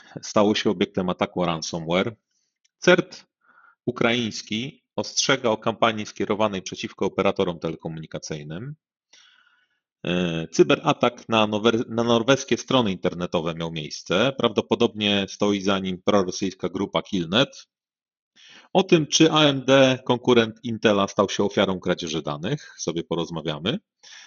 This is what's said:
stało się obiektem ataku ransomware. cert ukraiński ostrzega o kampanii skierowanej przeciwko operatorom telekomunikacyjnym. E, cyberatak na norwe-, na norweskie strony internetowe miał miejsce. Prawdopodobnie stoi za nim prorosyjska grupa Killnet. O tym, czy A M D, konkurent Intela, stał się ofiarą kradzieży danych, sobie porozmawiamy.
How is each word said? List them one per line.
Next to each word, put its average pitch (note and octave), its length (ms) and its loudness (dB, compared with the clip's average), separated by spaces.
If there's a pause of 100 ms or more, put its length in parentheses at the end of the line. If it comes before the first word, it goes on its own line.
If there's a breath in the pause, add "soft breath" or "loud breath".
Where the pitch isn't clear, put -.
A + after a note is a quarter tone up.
(220 loud breath)
stało G#2+ 340 2
się - 140 0
obiektem F#2+ 400 -2
ataku F2+ 360 -2
ransomware. E2+ 720 -2 (640)
cert - 460 2 (600 soft breath)
ukraiński A#2 1000 -4 (120)
ostrzega B2 540 -2
o G#2+ 80 2
kampanii A2 480 -2
skierowanej G2+ 560 -2
przeciwko - 440 -6
operatorom F2+ 540 0
telekomunikacyjnym. D#2+ 1160 -10 (1300 soft breath)
E, E2+ 400 -2
cyberatak - 840 0
na A2 180 4
norwe-, A2+ 420 0
na A#2 140 -2
norweskie A#2 540 2
strony B2 340 0
internetowe E2+ 640 -4
miał E2 160 -8
miejsce. F2 680 -2
Prawdopodobnie G#2+ 920 0
stoi G#2 320 0
za F#2+ 180 0
nim F#2 220 -6
prorosyjska F#2+ 680 -2
grupa F#2 320 -4
Killnet. F#2+ 680 -2 (1080 soft breath)
O F#3+ 100 2
tym, E3 240 4
czy D#3+ 240 4
A D#3 120 4
M C3+ 220 2
D, C3 400 6
konkurent A#2 580 2
Intela, G#2+ 440 2
stał G2 220 0
się - 140 -2
ofiarą F#2+ 360 0
kradzieży E2 420 -2
danych, D2+ 560 -8
sobie E2 260 -6
porozmawiamy. E2 760 -6 (480 loud breath)